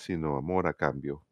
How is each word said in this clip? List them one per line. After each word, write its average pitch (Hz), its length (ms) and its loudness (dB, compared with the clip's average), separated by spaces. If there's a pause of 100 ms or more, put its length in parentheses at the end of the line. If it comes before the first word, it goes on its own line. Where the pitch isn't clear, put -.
sino 78 320 0
amor 87 300 2
a 78 60 2
cambio. 71 580 -2